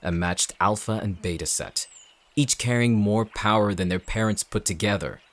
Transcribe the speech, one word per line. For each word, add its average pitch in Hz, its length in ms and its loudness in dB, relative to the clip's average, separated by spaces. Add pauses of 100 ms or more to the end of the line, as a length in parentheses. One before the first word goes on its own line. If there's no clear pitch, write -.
a 90 100 -2
matched 87 480 -2
alpha 107 420 0
and 95 200 -4
beta 82 240 -4
set, - 400 -6 (500)
each 143 220 2
carrying 120 360 2
more 107 300 4
power 107 500 2
than 92 140 0
their 90 100 0
parents 110 440 -2
put - 220 -4
together. 87 560 -2 (120)